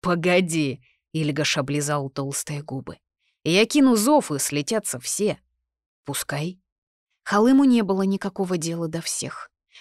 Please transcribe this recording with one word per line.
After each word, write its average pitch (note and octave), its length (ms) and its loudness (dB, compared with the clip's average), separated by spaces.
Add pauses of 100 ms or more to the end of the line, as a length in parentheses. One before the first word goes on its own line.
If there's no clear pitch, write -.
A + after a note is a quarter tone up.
«Погоди», E3+ 800 0 (320)
Ильгаш D3+ 440 -2
облизал C#3+ 520 -4
толстые C#3+ 540 -8
губы. C#3+ 340 -12 (460)
«Я F#3 220 4
кину C4 300 6
зов, A#3 360 4
и C#3+ 80 -4
слетятся D3 600 -4
все». G3 400 -4 (640)
«Пускай». D3 560 -8 (640)
Халыму B3+ 400 6
не A#3+ 200 6
было F#3+ 180 0
никакого F#3+ 560 -2
дела E3 300 -4
до E3 140 -6
всех. - 500 -10 (300)